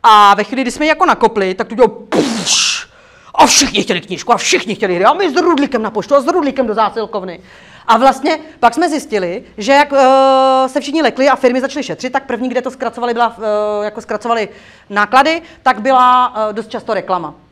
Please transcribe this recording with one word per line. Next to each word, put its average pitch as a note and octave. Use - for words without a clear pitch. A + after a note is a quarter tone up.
A G#3
ve G3+
chvíli, C4
kdy B3
jsme D4+
ji D#4
jako D#4
nakopli, G#3+
tak G3+
to A3+
dělalo A3+
pš, -
a D4+
všichni G#3
chtěli F3
knížku -
a G3+
všichni -
chtěli F#3
hry F3+
a B3+
my F4+
s A#3+
rudlíkem C#4+
na G#3+
poštu A3
a C#4+
s B3
rudlíkem C4+
do G#3+
zásilkovny. G3+
A A3
vlastně C#4
pak A#3
jsme E4
zjistili, G3
že G#3+
jak, C#4+
eh, C4
se C#4
všichni C#4+
lekli C4
a B3+
firmy B3+
začaly C4+
šetřit, B3
tak C4
první, B3
kde B3
to B3+
zkracovali, A#3+
byla, A3+
eh, G#3
jako G#3
zkracovali A3+
náklady, C4
tak B3+
byla, B3+
eh, G#3
dost G#3+
často A3+
reklama. F3+